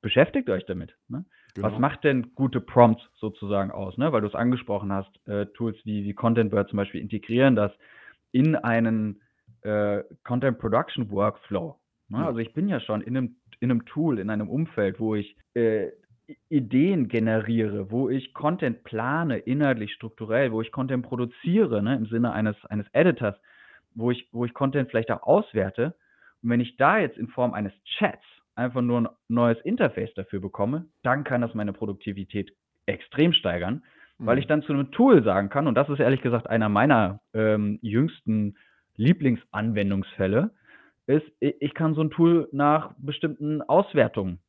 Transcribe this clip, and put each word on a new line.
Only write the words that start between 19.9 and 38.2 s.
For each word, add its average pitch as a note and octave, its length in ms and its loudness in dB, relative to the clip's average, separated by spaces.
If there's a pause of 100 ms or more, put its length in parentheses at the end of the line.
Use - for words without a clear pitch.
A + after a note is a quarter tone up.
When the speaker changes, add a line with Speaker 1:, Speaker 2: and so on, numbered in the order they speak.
Speaker 1:
strukturell, A2+ 600 -2
wo A2 80 -2
ich A2+ 100 -8
Content C3 340 -4
produziere, B2 800 0
ne, C3 140 0
im A2 80 -2
Sinne A2+ 260 0
eines, G#2+ 240 -2 (120)
eines G#2 260 -6
Editors, B2 420 2 (580)
wo A2+ 160 -2
ich, B2 220 -4
wo A#2+ 140 -4
ich A#2+ 80 -6
Content C3+ 360 -2
vielleicht A2+ 220 -2
auch - 120 -4
auswerte. B2 720 0 (460)
Und A#2 80 -4
wenn A#2+ 120 2
ich A#2+ 160 -6
da D#3 200 4
jetzt F#3 200 -2
in A#2+ 100 -8
Form B2 260 -2
eines G2+ 200 -6 (100)
Chats - 400 -4 (380)
einfach B2 200 -2
nur A#2+ 180 0
'n A2+ 100 0 (200)
neues A#2 360 2
Interface F3+ 500 -2
dafür F#2+ 260 -8
bekomme, G#2 460 -4 (160)
dann C3+ 220 0
kann B2 160 -2
das A2+ 140 -6
meine G#2 180 -4
Produktivität G2 840 -8 (320)
extrem - 460 0
steigern, F2+ 500 -2 (400)
weil A#2+ 160 2
ich C3+ 60 -4
Speaker 2:
Mhm. - 20 -18
Speaker 1:
dann D3+ 160 0
zu D3 100 -4
'nem C#3 180 -2
Tool A#3 320 8
sagen G2+ 260 2
kann, D3 180 -2
und A#2+ 80 0
das C#3+ 140 2
ist C#3 100 -4
ehrlich C3 220 2
gesagt A#2 280 -2
einer A2 200 0
meiner, G#2 520 2 (120)
ähm, G#2+ 480 0
jüngsten A2 760 -2 (400)